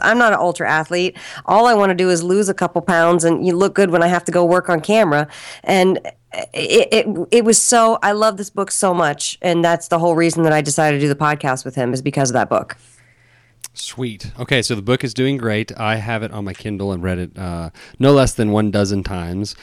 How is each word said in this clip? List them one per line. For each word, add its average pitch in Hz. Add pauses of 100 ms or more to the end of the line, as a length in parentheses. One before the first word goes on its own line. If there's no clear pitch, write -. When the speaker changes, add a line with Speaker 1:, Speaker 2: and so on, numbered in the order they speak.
Speaker 1:
I'm 226
not 233
an 165
ultra 165
athlete. 170 (300)
All 220
I 240
wanna 196
do 185
is 165
lose 190
a 190
couple 175
pounds 170
and 165
you 180
look 190
good 190
when 170
I -
have 175
to 170
go 175
work 180
on 170
camera. 156 (380)
And 185 (540)
it, 156
it, 220 (260)
it 233
was 220
so, 226
I 202
love 214
this 202
book 196
so 185
much, 151
and 170
that's 170
the 170
whole 170
reason 165
that 156
I 151
decided 147
to -
do 147
the 139
podcast 147
with 131
him, 123
is 127
because 139
of 120
that 110
book. - (1000)
Speaker 2:
Sweet. -
Okay, 123
so 120
the 98
book 120
is 120
doing 135
great. 110
I 110
have 110
it 107
on 104
my 92
Kindle 98
and 87
read 90
it, 90
uh, 85 (280)
no 135
less 135
than 107
one 107
dozen 101
times, 92